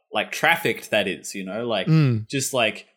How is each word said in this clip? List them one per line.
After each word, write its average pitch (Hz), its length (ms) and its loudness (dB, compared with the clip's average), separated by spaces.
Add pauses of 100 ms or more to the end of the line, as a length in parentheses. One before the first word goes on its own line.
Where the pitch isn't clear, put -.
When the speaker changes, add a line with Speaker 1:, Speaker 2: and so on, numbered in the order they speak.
(120)
Speaker 1:
like, 104 200 -2
trafficked 151 600 0
that 104 160 2
is, - 280 -6
you 98 100 -8
know, 107 220 -6
like, 107 200 -2
Speaker 2:
Mm. 135 420 4
Speaker 1:
just, 135 240 -4
like, 110 440 0